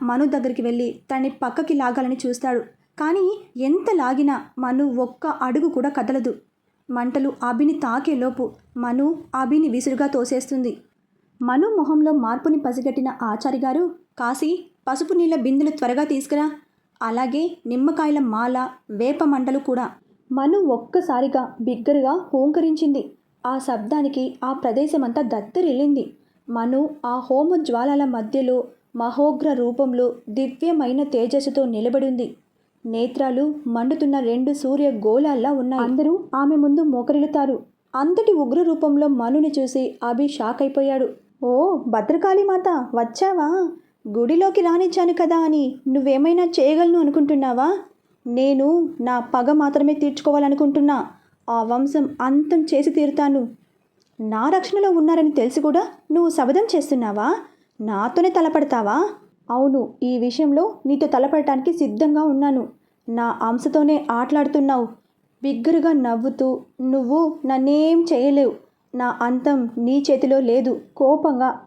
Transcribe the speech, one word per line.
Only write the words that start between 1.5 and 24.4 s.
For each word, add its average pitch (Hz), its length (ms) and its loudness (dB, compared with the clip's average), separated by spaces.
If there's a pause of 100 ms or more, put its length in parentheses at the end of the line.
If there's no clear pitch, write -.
లాగాలని 254 440 -2 (100)
చూస్తాడు. 247 320 -2 (400)
కానీ 370 400 0 (180)
ఎంత 277 280 0 (100)
లాగినా 269 460 0 (180)
మను 254 360 -2
ఒక్క 247 320 -4
అడుగు 285 420 -2
కూడా 277 200 -2
కదలదు. 254 460 -4 (560)
మంటలు 254 420 -2 (100)
అభిని 247 300 0
తాకేలోపు 262 800 -4 (260)
మను 254 400 -2 (180)
అభిని 277 320 2
విసురుగా 262 400 -2
తోసేస్తుంది. 254 680 -2 (640)
మను 294 340 2
మొహంలో 302 360 2
మార్పుని 277 480 0
పసిగట్టిన 254 480 -4 (160)
ఆచారి 226 340 -2
గారు, 294 380 -2 (240)
"కాశీ, 285 460 -4 (240)
పసుపు 311 240 -2
నీళ్ళ 339 220 2
బిందెలు 269 340 0
త్వరగా 262 340 -2
తీసుకురా, 294 480 -2 (500)
అలాగే 262 640 -2
నిమ్మకాయల 294 540 0
మాల, 254 500 -2 (200)
వేప 247 340 -2
మండలు 277 360 0
కూడా." 254 320 -4 (400)
మను 285 280 2
ఒక్కసారిగా 277 1000 0
బిగ్గరగా 262 720 0
హోంకరించింది. 302 800 2 (340)
ఆ 254 120 -4
శబ్దానికి 262 840 -4